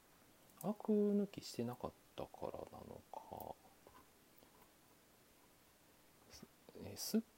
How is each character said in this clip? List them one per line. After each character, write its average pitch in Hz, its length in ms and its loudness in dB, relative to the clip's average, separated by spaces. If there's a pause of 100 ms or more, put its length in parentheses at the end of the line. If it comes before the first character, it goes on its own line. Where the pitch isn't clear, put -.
(640)
ア 185 120 2
ク - 180 2
抜 208 340 8
き - 160 -6
し - 100 -8
て 120 120 0
な 117 100 -2
か - 140 -4
っ - 40 -12 (240)
た - 60 -4
か - 60 -8 (140)
ら - 40 -2
な - 60 -4
の - 500 -10 (100)
か、 - 80 -8 (3000)
す-、 - 160 -16 (380)
え、 101 120 -6
酸 - 240 2
っ - 40 0 (140)